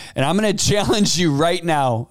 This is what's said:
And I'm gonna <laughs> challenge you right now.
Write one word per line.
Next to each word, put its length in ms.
And 120
I'm 100
gonna 160
<laughs> 0
challenge 640
you 140
right 320
now. 460